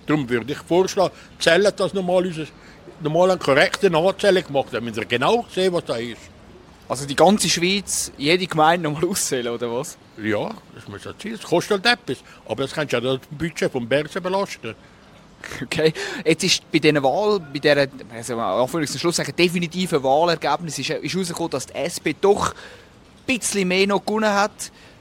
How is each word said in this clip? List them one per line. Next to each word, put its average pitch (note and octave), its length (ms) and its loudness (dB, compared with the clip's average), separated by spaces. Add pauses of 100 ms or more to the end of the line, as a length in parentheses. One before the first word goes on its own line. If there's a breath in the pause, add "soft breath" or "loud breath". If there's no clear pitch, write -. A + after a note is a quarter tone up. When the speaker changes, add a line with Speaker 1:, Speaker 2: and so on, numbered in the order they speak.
Speaker 1:
Darum D3 240 0
würde A#2+ 240 -2
ich C3+ 60 -6
vorschlagen, F#3 560 2 (240 loud breath)
zählen F#3 380 4
das F#3 180 -2
nochmal, F3+ 320 2
unser, D#3 200 -6 (540 loud breath)
nochmal E3 300 2
einen F3+ 80 0
korrekten E3+ 560 4
Anzählung F#3 500 2
gemacht, C#3 280 -2
damit A#2 240 -6
wir A2 80 -2
genau D3+ 500 2
sehen, F#3 180 0
was E3+ 120 -4
da C3+ 120 -4
ist. A#2 260 -10 (680)
Speaker 2:
Also B2+ 180 -6
die C#3 100 -6
ganze F#3 320 6
Schweiz, F3+ 720 -2
jede E3+ 300 2
Gemeinde D#3+ 400 2
nochmal D#3+ 200 -2
auszählen, B2 440 -2
oder A#2 200 -6
was? B2+ 240 -6 (240)
Speaker 1:
Ja, A2 360 -2 (180)
das - 140 -18
muss G2+ 160 -14
ja G2+ 80 -12 (100)
sein. G#3 100 -8
Das A3 100 -12
kostet F3+ 440 0
halt A#3+ 140 2
etwas. - 240 -8 (220 loud breath)
Aber A#2 160 -4
das C3 100 -4
kannst D3+ 220 -2
du - 20 2
ja A#2+ 40 0
das C3 200 -2 (100)
Budget E3 400 -6
vom A#2+ 160 -4
Berse D3 340 -2
belasten. F#3 540 -6 (880 loud breath)
Speaker 2:
Okay, D#3 300 2 (320 loud breath)
jetzt D#3+ 180 2
ist - 300 -2
bei D#3+ 80 2
diesen D3+ 200 4
Wahl-, G3 380 2
bei D3 220 -10
dieser, C#3+ 260 4 (260)
also A#2 200 -8
in A#2 80 -2
Anführungs- B2 520 0
und C3 60 -6
Schlusszeichen, E3 380 -2
definitiven F3 680 0
Wahlergebnis D3+ 760 0
ist, C3+ 100 -4
ist C#3 240 -4
herausgekommen, E3+ 360 -4
dass C3+ 160 -4
die - 80 -18
S C#3+ 260 -6
P D#3 200 -4
doch G3+ 280 4
ein - 920 -8
bisschen F#3+ 300 -2
mehr F#3 180 4
noch G3+ 180 0
gewonnen G#3+ 300 0
hat. G3+ 380 -2 (280 loud breath)